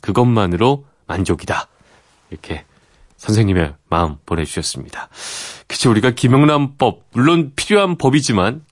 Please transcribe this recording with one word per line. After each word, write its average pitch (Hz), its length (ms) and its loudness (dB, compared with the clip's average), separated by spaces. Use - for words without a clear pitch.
그것만으로 117 880 2
만족이다. - 640 -4
이렇게 - 340 -14
선생님의 95 560 0
마음 82 360 -2
보내주셨습니다. 78 880 -8
그치, - 220 -2
우리가 117 240 4
김영란법, 139 920 2
물론 147 440 0
필요한 196 420 0
법이지만 131 720 0